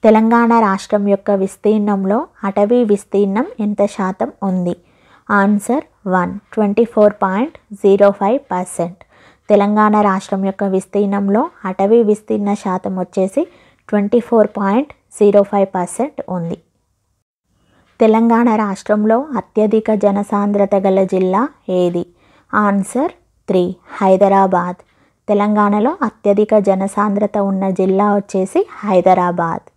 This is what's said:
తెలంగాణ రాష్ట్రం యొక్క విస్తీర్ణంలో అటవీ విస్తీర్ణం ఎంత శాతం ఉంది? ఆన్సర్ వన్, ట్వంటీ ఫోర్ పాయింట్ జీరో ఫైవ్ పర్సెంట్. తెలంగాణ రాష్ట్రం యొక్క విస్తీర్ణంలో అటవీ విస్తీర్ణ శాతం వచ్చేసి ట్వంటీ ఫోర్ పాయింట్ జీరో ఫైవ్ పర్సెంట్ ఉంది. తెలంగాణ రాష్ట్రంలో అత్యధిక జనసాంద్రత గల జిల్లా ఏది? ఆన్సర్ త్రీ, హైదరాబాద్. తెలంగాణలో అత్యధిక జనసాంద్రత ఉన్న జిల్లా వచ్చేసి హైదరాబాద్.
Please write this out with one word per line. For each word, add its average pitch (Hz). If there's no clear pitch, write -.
తెలంగాణ 226
రాష్ట్రం 196
యొక్క 196
విస్తీర్ణంలో 208
అటవీ 208
విస్తీర్ణం 202
ఎంత 208
శాతం 196
ఉంది? 180
ఆన్సర్ 208
వన్, 185
ట్వంటీ 214
ఫోర్ 208
పాయింట్ 208
జీరో 202
ఫైవ్ 214
పర్సెంట్. 180
తెలంగాణ 208
రాష్ట్రం 190
యొక్క 196
విస్తీర్ణంలో 202
అటవీ 202
విస్తీర్ణ 208
శాతం 190
వచ్చేసి 190
ట్వంటీ 208
ఫోర్ 214
పాయింట్ 208
జీరో 208
ఫైవ్ 196
పర్సెంట్ 180
ఉంది. 170
తెలంగాణ 226
రాష్ట్రంలో 214
అత్యధిక 220
జనసాంద్రత 202
గల 190
జిల్లా 185
ఏది? 175
ఆన్సర్ 202
త్రీ, 185
హైదరాబాద్. 190
తెలంగాణలో 208
అత్యధిక 208
జనసాంద్రత 202
ఉన్న 190
జిల్లా 190
వచ్చేసి 196
హైదరాబాద్. 180